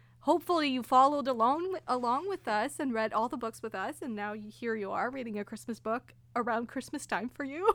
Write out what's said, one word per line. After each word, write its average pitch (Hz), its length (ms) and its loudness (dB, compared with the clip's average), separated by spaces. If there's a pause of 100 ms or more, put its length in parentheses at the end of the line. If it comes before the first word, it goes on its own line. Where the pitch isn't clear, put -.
(260)
Hopefully 320 440 2
you 254 140 0
followed 269 440 6
along, 277 600 2
along 254 420 0
with 381 180 -4
us 214 320 0
and 269 140 0
read 220 180 0
all 220 160 2
the 247 100 -4
books 226 260 -6
with 220 100 -8
us, 196 300 -6
and 247 120 -4
now 208 180 -4
you, 214 180 -10
here 226 240 -4
you 196 160 -4
are 196 180 0
reading 233 300 -6
a 208 40 -4
Christmas 220 360 -8
book 226 340 -4 (220)
around 233 320 0
Christmas - 400 -8
time 208 200 -2
for - 160 -8
you, 320 320 2